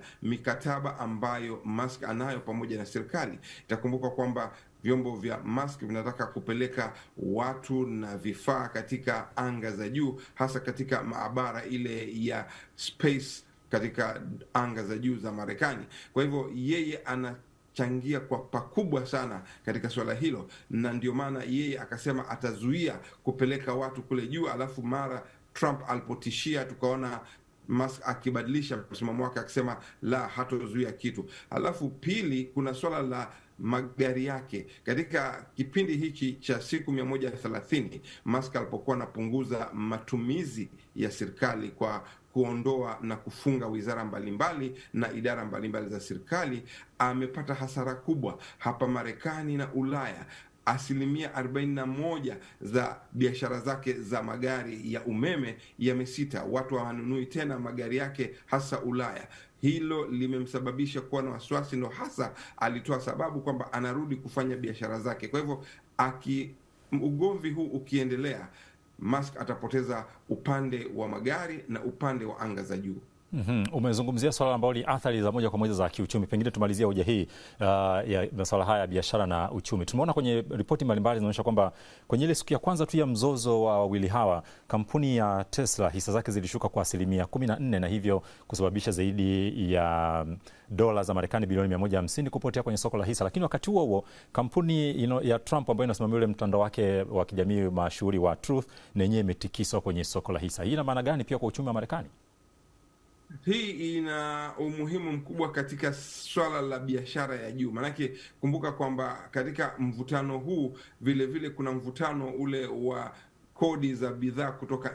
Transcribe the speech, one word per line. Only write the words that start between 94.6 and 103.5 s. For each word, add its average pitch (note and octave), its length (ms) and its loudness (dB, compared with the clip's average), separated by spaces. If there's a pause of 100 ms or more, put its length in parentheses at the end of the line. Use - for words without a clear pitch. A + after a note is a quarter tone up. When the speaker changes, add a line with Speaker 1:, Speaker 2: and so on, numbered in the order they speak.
Speaker 2:
ino-, B2+ 300 2
ya A#2 180 4
Trump D3 300 2
ambayo A#2 160 4
inasimamia A2 320 2
ule A2+ 100 6
mtandao G2+ 340 4
wake G2+ 400 4
wa F#2+ 240 2
kijamii G2 360 2
mashuhuri F#2 560 2
wa F2 180 6
Truth, C3+ 320 0 (280)
na G2 80 4
yenyewe A2 180 6
imetikiswa G2 600 0
kwenye F2 220 0
soko - 280 -2
la F2 80 0
hisa. E2+ 240 -4
Hii A2+ 100 2
ina D3+ 100 0
maana B2+ 200 0
gani C#3 200 2
pia C3 140 0
kwa A#2 100 0
uchumi C3+ 200 -2
wa A#2 60 0
Marekani? A#2+ 340 -2 (1400)
Speaker 1:
Hii F3+ 520 0